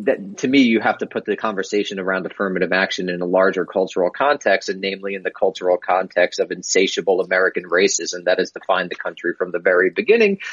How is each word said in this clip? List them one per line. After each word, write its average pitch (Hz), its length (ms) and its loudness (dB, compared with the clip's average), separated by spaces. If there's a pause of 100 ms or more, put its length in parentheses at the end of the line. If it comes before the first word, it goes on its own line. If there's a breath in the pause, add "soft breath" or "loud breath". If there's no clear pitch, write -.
that, 98 340 -2
to 139 100 -2
me, 135 120 4
you 113 200 4
have 110 200 0
to - 80 -6
put - 180 -8
the 104 100 -2
conversation 101 640 -4
around 92 280 -2
affirmative 90 440 -2
action 92 380 0
in 90 100 -4
a 87 60 -4
larger 92 400 2
cultural 92 460 0
context, 131 580 0
and 95 100 -6
namely 98 360 -6
in 92 80 -10
the 90 80 -4
cultural 92 460 0
context 92 640 0
of 90 120 -2
insatiable 92 680 0
American 92 440 0
racism 87 640 0
that 92 120 2
has 90 140 -2
defined 92 400 -2
the 92 40 -10
country 87 400 -6
from 90 140 -4
the 90 80 -4
very 90 320 4
beginning. 202 480 2 (160 loud breath)